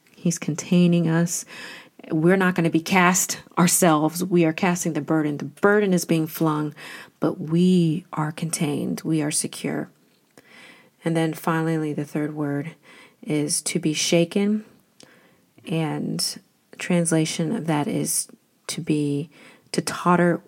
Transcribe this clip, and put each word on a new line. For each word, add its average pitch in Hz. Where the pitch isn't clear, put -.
he's -
containing 175
us. 170
We're 170
not 180
gonna 165
be 165
cast 185
ourselves. 165
We 175
are 160
casting 175
the 147
burden. 151
The 131
burden 202
is 175
being 160
flung, 151
but 165
we 170
are 156
contained. 147
We 160
are 151
secure. 151
And 165
then 160
finally, 160
the 147
third 151
word 147
is 147
to -
be 156
shaken. 202
And 160
translation 165
of 160
that 147
is -
to -
be, 147
to -
totter 175